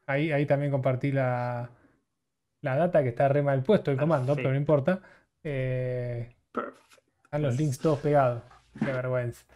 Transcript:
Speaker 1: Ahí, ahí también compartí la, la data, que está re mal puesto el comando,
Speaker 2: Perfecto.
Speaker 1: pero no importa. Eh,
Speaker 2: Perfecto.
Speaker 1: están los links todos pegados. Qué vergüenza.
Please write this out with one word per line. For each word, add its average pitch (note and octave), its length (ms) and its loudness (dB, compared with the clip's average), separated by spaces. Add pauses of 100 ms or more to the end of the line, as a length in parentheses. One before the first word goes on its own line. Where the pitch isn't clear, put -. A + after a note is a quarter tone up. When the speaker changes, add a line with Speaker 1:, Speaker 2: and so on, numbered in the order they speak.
Speaker 1:
Ahí, D3 260 0
ahí D3 140 0
también C#3+ 260 0
compartí C3+ 400 0
la, B2 560 -2 (960)
la C3 140 -2
data, F3 260 4
que B2+ 80 0
está C#3 180 2
re C#3+ 140 2
mal C#3 200 2
puesto F#3+ 280 2
el C3+ 80 2
comando, C#3+ 300 2
Speaker 2:
Perfecto. C#3+ 140 0
Speaker 1:
pero C3+ 120 0
no - 60 0
importa. D3+ 400 2 (420)
Eh, B2+ 920 -4 (180)
Speaker 2:
Perfecto. - 280 -8 (440)
Speaker 1:
están D3+ 180 -4
los B2+ 140 0
links D3 220 -2
todos D#3 220 0
pegados. C3+ 420 2 (360)
Qué - 80 -2
vergüenza. B2+ 580 -4 (120)